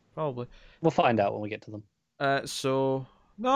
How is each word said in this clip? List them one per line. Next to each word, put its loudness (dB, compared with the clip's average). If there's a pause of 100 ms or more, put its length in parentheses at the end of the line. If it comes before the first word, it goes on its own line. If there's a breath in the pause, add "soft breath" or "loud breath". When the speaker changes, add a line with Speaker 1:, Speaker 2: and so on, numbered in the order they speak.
(140)
Speaker 1:
Probably. -6 (340 soft breath)
Speaker 2:
We'll 6
find 4
out 2
when -6
we -8
get -8
to -18
them. -14 (360)
Speaker 1:
Uh, 0
so -2 (320 soft breath)
no, -2